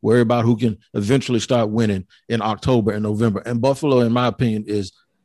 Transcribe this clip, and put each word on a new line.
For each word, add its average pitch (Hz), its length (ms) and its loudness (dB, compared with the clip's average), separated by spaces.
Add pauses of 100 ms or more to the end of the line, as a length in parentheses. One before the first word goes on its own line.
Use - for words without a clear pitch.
Worry 117 200 4
about 117 220 2
who 117 120 4
can 110 220 -2 (160)
eventually 120 440 0
start 113 320 0
winning 104 380 -2 (200)
in 113 140 -4
October 110 480 0
and 104 140 -4
November. 107 420 -2
And 120 140 -4
Buffalo, 135 400 2
in 117 100 2
my 123 160 0
opinion, 107 400 -2
is 101 240 -4 (340)